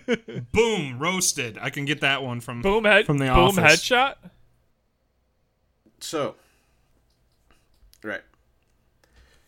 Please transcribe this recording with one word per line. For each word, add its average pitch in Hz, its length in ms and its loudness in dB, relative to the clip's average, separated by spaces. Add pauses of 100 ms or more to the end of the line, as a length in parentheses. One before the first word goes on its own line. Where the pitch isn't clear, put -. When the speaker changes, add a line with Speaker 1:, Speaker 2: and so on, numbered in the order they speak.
(260)
Speaker 1:
Zing. 120 220 -12
<laughs> - 40 -18
Speaker 2:
Boom, 185 480 0
roasted. 143 600 -4
I 127 100 -8
can 143 140 -8
get 143 160 -4
that 139 220 0
one 120 180 -6
from, 120 200 -10
Speaker 1:
Boom 208 240 0
head-, 208 200 6
Speaker 2:
from 147 120 0
The 135 80 0
Speaker 1:
boom 127 100 0
Speaker 2:
Office. 185 280 6 (260)
Speaker 1:
headshot. 262 260 2 (1800)
Speaker 3:
So, 139 360 -8 (1700)
right. 104 180 -12 (1300)